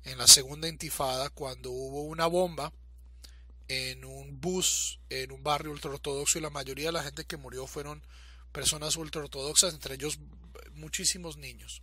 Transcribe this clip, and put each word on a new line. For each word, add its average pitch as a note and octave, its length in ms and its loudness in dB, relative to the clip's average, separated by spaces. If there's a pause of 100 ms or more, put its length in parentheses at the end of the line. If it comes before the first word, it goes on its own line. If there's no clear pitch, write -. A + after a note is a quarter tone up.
En C3 100 -6
la A#2+ 100 6
segunda D3 420 8
intifada, C#3 600 -2
cuando B2+ 400 -8
hubo C3+ 340 -4
una E3 240 2
bomba E3+ 440 2 (960)
en C3 380 -4
un C3+ 340 -10
bus F#3 600 2 (100)
en C3 240 -4
un C3 100 -14
barrio D3 280 2
ultraortodoxo, C#3+ 680 0
y D#3+ 40 -2
la D3+ 80 -2
mayoría C#3 380 -4
de E3 60 0
la D#3+ 100 0
gente C#3+ 220 -8
que E3 100 -6
murió C3 320 -8
fueron D3 340 -8 (520)
personas D3+ 420 2
ultraortodoxas, D3+ 760 2
entre C3+ 220 -8
ellos D3 220 -4 (540)
muchísimos D#3+ 640 0
niños. C3 480 -12